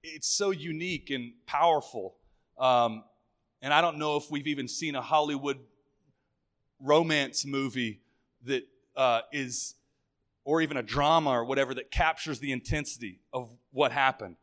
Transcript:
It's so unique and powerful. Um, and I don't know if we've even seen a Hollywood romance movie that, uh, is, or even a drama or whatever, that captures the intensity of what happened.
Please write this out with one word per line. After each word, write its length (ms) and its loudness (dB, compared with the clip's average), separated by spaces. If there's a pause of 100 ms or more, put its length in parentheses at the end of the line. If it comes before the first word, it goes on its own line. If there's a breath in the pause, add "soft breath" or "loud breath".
It's 260 -10
so 240 0
unique 580 -6
and 240 -6 (120)
powerful. 720 0 (420)
Um, 460 4 (580)
and 120 0
I 80 6
don't 160 0
know 180 0
if 160 -4
we've 160 -6
even 200 -4
seen 280 -6
a 60 -4
Hollywood 580 0 (1200)
romance 680 2
movie 560 -4 (440)
that, 200 -2 (300)
uh, 260 4 (100)
is, 440 -6 (680)
or 180 2
even 160 0
a 60 -2
drama 460 4
or 160 2
whatever, 300 0
that 160 -10
captures 480 0
the 120 -6
intensity 680 -6 (120)
of 180 -6 (220)
what 200 2
happened. 520 0